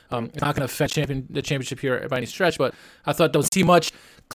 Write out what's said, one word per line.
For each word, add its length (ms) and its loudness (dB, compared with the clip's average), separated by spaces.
Um, 140 -4
it's 160 -14
not 120 0
gonna 120 -2
affect 280 -2
champion, 360 -4
the 120 -6
championship 380 -4
here 300 -2
by 80 -2
any 80 -4
stretch, 320 0
but 180 0
I 80 0
thought 180 2
don't 220 2
see 100 4
much 280 6